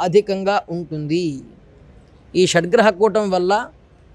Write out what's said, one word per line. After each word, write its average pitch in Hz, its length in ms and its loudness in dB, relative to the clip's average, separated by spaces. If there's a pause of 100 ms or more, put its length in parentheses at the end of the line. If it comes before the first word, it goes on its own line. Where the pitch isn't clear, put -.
అధికంగా 190 680 0
ఉంటుంది. 156 680 -6 (960)
ఈ 180 100 4
షడ్గ్రహ 180 440 2
కూటమి 202 400 0
వల్ల 185 380 0 (460)